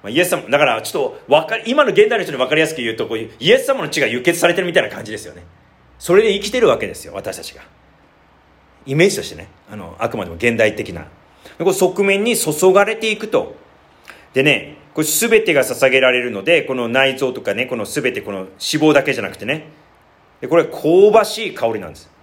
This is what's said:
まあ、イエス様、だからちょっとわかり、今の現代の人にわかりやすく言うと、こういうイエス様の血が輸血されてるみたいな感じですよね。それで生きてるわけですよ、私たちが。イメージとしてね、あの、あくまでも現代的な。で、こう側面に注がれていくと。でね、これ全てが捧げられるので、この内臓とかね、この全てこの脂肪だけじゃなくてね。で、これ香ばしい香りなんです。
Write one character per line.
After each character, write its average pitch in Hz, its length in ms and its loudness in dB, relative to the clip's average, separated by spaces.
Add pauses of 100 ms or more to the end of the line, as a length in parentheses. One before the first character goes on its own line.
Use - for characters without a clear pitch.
ま 98 60 -14
あ、 - 20 -10
イ 127 80 -2
エ 180 60 4
ス 170 60 -2
様、 175 180 -4
だ 143 100 2
か 151 60 4
ら 113 160 0
ち - 160 -8
ょ 135 220 -2
っ - 80 -20
と 131 60 2
わ 160 120 4
か 220 140 -6
り、 220 80 -10
今 277 180 2
の 233 60 0
現 208 180 6
代 233 100 0
の 180 60 -2
人 156 80 -8
に 135 60 -6
わ 127 100 0
か 147 60 0
り 156 80 2
や 156 40 2
す - 80 -6
く 131 60 -10
言 113 140 -4
う - 20 -10
と、 113 100 -4
こ 113 100 -6
う - 20 -4
い 113 80 -8
う - 120 -16
イ 170 140 2
エ 262 60 6
ス 262 80 -4
様 269 160 -2
の 151 80 -6
血 156 100 -4
が 135 60 2
輸 120 160 -2
血 170 180 0
さ 170 80 2
れ 175 60 2
て 185 80 -2
る 180 40 -2
み 170 60 -6
た 170 80 4
い - 20 -2
な 107 60 -4
感 - 160 -12
じ 107 80 -12
で 107 60 -10
す - 80 -14
よ 73 80 -18
ね。 87 80 -20 (560)
そ - 160 0
れ 208 80 8
で 220 100 4
生 196 140 -4
き - 40 -6
て 254 80 -2
る 220 100 4
わ 120 100 2
け 110 80 -6
で 82 80 -10
す - 100 -16
よ、 - 100 -18
私 98 220 -10
た 87 80 -14
ち - 100 -16
が。 - 60 -20 (1300)
イ 135 80 -6
メ 160 100 4
ー 202 60 4
ジ - 60 -4
と 92 60 -6
し - 60 -10
て - 80 -16
ね、 82 120 -18 (220)
あ 107 60 -14
の、 87 220 -14
あ 117 100 -4
く - 80 -6
ま 101 80 -6
で 87 60 -10
も 82 60 -12
現 117 200 0
代 107 180 2
的 98 200 -10
な。 78 80 -12 (560)
で、 170 60 -2
こ 185 80 4
う - 20 0
側 190 280 0
面 196 220 2
に 240 100 0
注 185 380 2
が 202 140 6
れ 220 100 -4
て 220 160 -2
い 208 60 -4
く 214 100 -10
と。 - 260 -2 (800)
で 131 100 0
ね、 139 340 0 (180)
こ 156 80 -2
れ 151 40 0
全 226 380 2
て 175 80 0
が 135 120 4
捧 127 260 2
げ 131 100 4
ら 127 120 4
れ 123 100 0
る 123 80 -4
の 101 120 -8
で、 160 200 2
こ 131 120 -6
の 120 140 -4
内 131 300 0
臓 127 160 -2
と 123 80 -12
か 101 100 -4
ね、 120 140 -4
こ 123 100 -6
の 107 80 -6
全 123 300 -4
て 101 80 -8
こ 104 100 -10
の 98 60 -8
脂 92 180 -12
肪 151 380 0
だ 139 80 4
け 139 100 -2
じ 123 80 -4
ゃ - 20 -6
な 95 60 -6
く - 80 -12
て - 80 -14
ね。 151 220 -8 (720)
で、 127 80 -10
こ 156 80 2
れ 160 80 6
香 190 480 4
ば 214 140 6
し 214 220 -8
い - 60 -12
香 117 120 -4
り 107 140 -2
な 87 80 -12
ん - 20 -14
で 76 60 -20
す。 - 140 -20 (120)